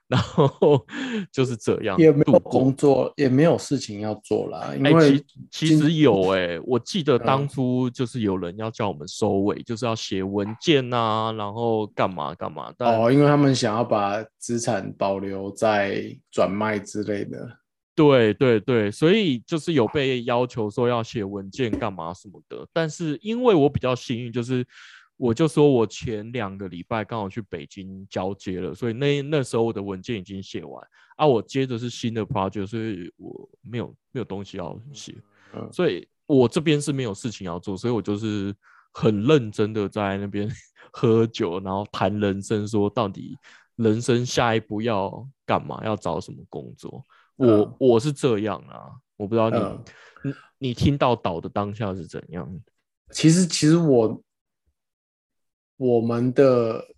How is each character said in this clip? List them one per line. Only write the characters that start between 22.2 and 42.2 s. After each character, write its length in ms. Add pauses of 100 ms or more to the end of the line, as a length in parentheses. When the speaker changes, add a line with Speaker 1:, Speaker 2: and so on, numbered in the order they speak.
Speaker 1:
么 180
的， 240
但 200
是 320
因 200
为 120
我 160
比 100
较 140
幸 240
运， 120
就 120
是 200 (540)
我 160
就 160
说 180
我 200
前 440
两 280
个 100
礼 140
拜 200
刚 160
好 80
去 140
北 240
京 460
交 240
接 260
了， 140
所 160
以 20
那， 300
那 200
时 140
候 60
我 100
的 100
文 200
件 160
已 40
经 200
写 200
完， 240 (300)
啊， 100
我 140
接 260
着 120
是 100
新 240
的 140
project， 400
所 120
以 380
我 320 (140)
没 160
有， 80 (260)
没 80
有 40
东 200
西 140
要 200 (140)
写， 220 (400)
Speaker 2:
嗯。 180
Speaker 1:
所 160
以 180 (200)
我 200
这 140
边 180
是 140
没 100
有 120
事 160
情 160
要 120
做， 160
所 160
以 40
我 80
就 120
是 400 (380)
很 300
认 280
真 220
的 160
在 300
那 80
边 200 (220)
<laughs> 240
喝 340
酒， 340
然 120
后 180
谈 300